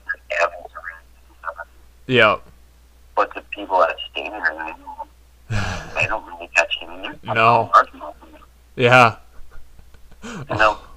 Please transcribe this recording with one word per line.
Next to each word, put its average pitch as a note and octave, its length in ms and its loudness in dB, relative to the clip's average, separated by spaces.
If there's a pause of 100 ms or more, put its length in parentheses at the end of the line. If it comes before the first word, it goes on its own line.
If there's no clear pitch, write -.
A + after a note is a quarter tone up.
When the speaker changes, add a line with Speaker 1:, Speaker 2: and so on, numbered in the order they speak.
Speaker 1:
the - 300 -10
cabins E2+ 380 -4
are - 160 -16
in - 80 -16 (300)
and - 120 -20
stuff. - 280 -14 (400)
Speaker 2:
Yep. A2+ 340 6 (720)
Speaker 1:
But - 200 0
the - 60 -14 (100)
people F#2+ 280 -2
that E2+ 160 2 (160)
stay D2 180 -10
there, G#2 120 -12
they D#2+ 320 -6 (100)
don't, - 1080 -8
Speaker 2:
<laughs> - 20 -10
Speaker 1:
they - 120 -2
don't A2 200 -6
really - 280 -16
catch - 260 0
it E2+ 80 -16
in F2+ 120 -16
there. F3 140 -12 (200)
Speaker 2:
No. A2+ 380 4
Speaker 1:
Large - 200 4
enough - 220 -16 (100)
in - 60 -20
there. - 100 -20 (340)
Speaker 2:
Yeah. A#2+ 400 6 (1300)
Speaker 1:
And A2 100 -2
they'll, G#2+ 200 4 (180)